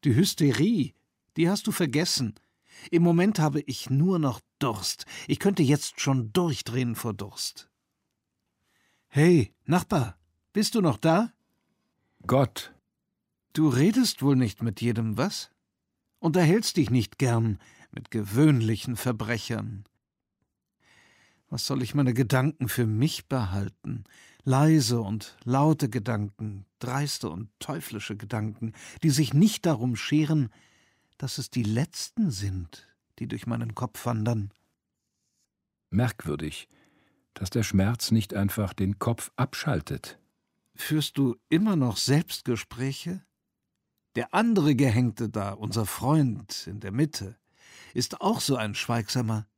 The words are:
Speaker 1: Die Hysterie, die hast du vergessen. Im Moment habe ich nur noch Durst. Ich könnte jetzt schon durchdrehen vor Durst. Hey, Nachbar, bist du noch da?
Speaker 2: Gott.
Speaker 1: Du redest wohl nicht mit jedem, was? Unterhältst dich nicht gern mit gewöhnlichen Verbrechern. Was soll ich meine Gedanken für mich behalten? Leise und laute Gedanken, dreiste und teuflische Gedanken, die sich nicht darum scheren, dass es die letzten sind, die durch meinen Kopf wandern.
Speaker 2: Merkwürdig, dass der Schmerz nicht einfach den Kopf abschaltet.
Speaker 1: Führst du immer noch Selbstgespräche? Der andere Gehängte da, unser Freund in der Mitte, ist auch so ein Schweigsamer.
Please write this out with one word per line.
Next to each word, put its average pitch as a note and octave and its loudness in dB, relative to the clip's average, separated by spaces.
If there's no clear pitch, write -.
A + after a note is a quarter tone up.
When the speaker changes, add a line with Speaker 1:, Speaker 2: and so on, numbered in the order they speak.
Speaker 1:
Die C3+ 4
Hysterie, D#3 2
die E3 2
hast G3+ -2
du A3 -2
vergessen. C#3 -2
Im E3+ 4
Moment F3 4
habe D3+ 2
ich - -8
nur E3+ 2
noch C#3 -2
Durst. G#2+ -4
Ich - -2
könnte F#3+ 2
jetzt C#3 0
schon B2 -2
durchdrehen B2+ -2
vor A2 -6
Durst. - -10
Hey, D3+ 6
Nachbar, D3 0
bist G#3 0
du A3+ 4
noch D3+ 2
da? F3 4
Speaker 2:
Gott. - 0
Speaker 1:
Du D#3 4
redest G3 2
wohl C#3 4
nicht B2 0
mit A2+ -4
jedem, A2+ -2
was? F3+ -4
Unterhältst F3 2
dich A#2+ 2
nicht A#2+ 0
gern A2+ 2
mit - -14
gewöhnlichen A2+ 2
Verbrechern. G#2+ -6
Was - -6
soll C3 -2
ich A#2 -6
meine C3 2
Gedanken B2+ 0
für B2 0
mich A2 -2
behalten? G2+ -6
Leise C3 4
und G#2 -6
laute C#3 2
Gedanken, G#2 -6
dreiste C3 -4
und F#2 -10
teuflische A#2 -8
Gedanken, G#2+ -6
die D#3+ 4
sich C3+ 0
nicht G3+ 4
darum B2 0
scheren, D3 0
dass - -8
es B2+ -10
die A#2+ -2
letzten C3+ -2
sind, F#2 -8
die A#2+ -8
durch A2+ -10
meinen A#2 -6
Kopf - -8
wandern. A2 -2
Speaker 2:
Merkwürdig, D#2 -4
dass G2 -8
der A2+ 0
Schmerz G#2 0
nicht A2+ 0
einfach G2+ -2
den G2 -2
Kopf - -4
abschaltet. - -4
Speaker 1:
Führst - -2
du B2+ 2
immer G3 4
noch B2+ 2
Selbstgespräche? C3+ -2
Der - -4
andere F#3+ 4
Gehängte A#2+ 2
da, G2 -4
unser G#2+ -4
Freund A#2 -2
in G2+ -10
der G2 -10
Mitte, A#2 -4
ist - -6
auch G#3 -2
so C#3 0
ein G#2+ -4
Schweigsamer. A2+ -4